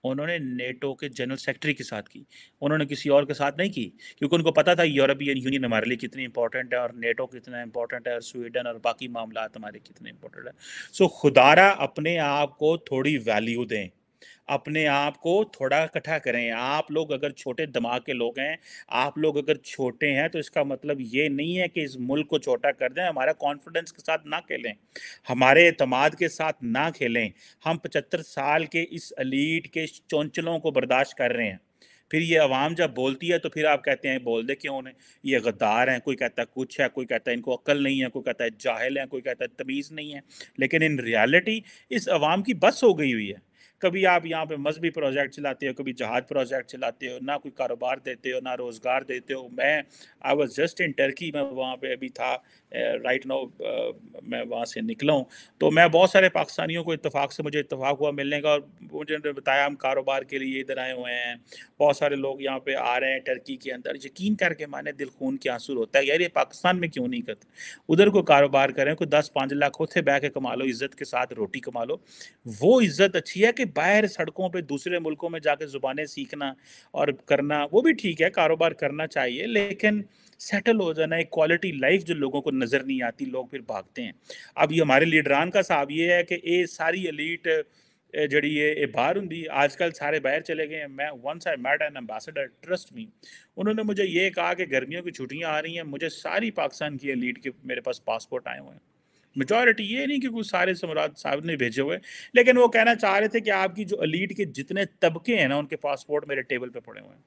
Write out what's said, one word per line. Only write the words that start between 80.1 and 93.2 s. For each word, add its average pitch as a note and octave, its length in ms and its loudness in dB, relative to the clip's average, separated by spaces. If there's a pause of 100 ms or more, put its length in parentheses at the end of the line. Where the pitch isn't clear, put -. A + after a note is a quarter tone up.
सेटल A3 380 0
हो E3+ 160 0
जाना, D#3+ 240 0
एक E3 160 0
क्वालिटी E3 380 2
लाइफ D3+ 300 4
जो E3 120 -4
लोगों C#3+ 280 -2
को D3 100 -2
नज़र C3 340 0
नहीं C3 160 -4
आती, A#2+ 240 -6
लोग B2+ 260 -8
फिर C3+ 100 -12
भागते G#2+ 400 -10
हैं। G2+ 120 -10 (440)
अब D3+ 140 4
ये E3 100 4
हमारे C#3+ 240 6
लीडरान D3+ 440 4
का G3+ 100 4
हिसाब D#3 320 2
ये E3+ 220 2
है F3 100 4
कि F3 120 -4
ये E3+ 320 0
सारी F3 380 -2
एलीट, D#3+ 600 -2 (500)
ए, D3+ 120 0
जड़ी D3 220 2
ये, D3+ 300 0
ये C#3+ 60 2
बाहर C3+ 320 0
हुंदी, E3 280 -6
आजकल D3 460 0
सारे D3+ 280 -2
बाहर C#3 220 0
चले D#3 260 -4
गए D#3 80 -10
हैं। D3+ 120 -10
मैं, C#3 220 -8
once D3 380 -8
I D#3+ 80 -2
met C#3+ 360 -2
an C#3 120 -12
ambassador, C3+ 640 -10
trust - 280 -6
me, A2+ 80 -12 (520)